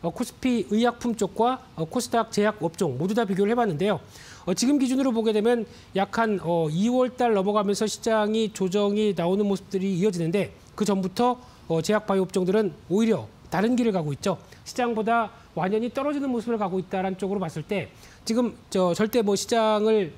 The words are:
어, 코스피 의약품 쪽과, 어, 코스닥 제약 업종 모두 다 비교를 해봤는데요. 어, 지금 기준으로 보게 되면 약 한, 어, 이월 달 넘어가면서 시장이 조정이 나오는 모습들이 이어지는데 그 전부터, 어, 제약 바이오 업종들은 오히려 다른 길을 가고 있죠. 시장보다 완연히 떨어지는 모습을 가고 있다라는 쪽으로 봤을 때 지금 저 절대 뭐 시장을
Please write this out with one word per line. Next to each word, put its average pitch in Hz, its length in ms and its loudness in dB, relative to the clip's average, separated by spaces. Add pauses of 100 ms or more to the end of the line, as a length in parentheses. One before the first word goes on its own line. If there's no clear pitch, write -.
어, 170 80 -4
코스피 240 600 -2
의약품 233 460 0
쪽과, 233 500 -2 (100)
어, 165 100 -4
코스닥 226 460 -2
제약 208 300 0
업종 160 360 -2
모두 185 160 -2
다 233 100 2
비교를 202 280 0
해봤는데요. 202 500 0 (440)
어, 180 80 -2
지금 269 240 2
기준으로 262 360 2
보게 220 180 0
되면 220 340 2 (300)
약 196 220 0
한, 220 260 2
어, 165 260 0
이월 240 460 2
달 233 180 2
넘어가면서 202 540 2
시장이 220 640 0
조정이 202 640 0
나오는 185 300 0
모습들이 196 520 -2
이어지는데 175 560 0 (220)
그 214 80 -2
전부터, 208 560 0 (300)
어, 165 120 0
제약 208 240 0
바이오 196 180 2
업종들은 190 500 0 (160)
오히려 190 380 2 (220)
다른 226 280 2
길을 226 160 2
가고 156 200 -2
있죠. 165 240 -2 (280)
시장보다 226 680 -2 (240)
완연히 214 380 0
떨어지는 277 360 -2
모습을 233 280 -2
가고 190 220 -2
있다라는 190 380 -4
쪽으로 202 220 -2
봤을 160 240 -6
때 180 260 -4 (360)
지금 226 300 0 (140)
저 180 240 2
절대 220 280 0
뭐 202 160 2
시장을 214 800 2